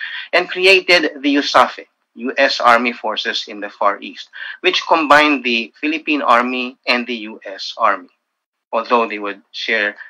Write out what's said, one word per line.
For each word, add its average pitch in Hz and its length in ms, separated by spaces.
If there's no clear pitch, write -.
and 180 160
created 180 720
the 143 160
usafe, 127 480
U 117 240
S 139 220
Army 120 340
Forces 107 520
in 107 140
the 101 80
Far 101 320
East, - 300
which 180 240
combined 147 580
the 117 340
Philippine 151 440
Army 123 640
and 120 200
the 110 220
U 107 160
S 98 320
Army, 98 320
although 113 340
they 107 120
would 101 240
share, 104 440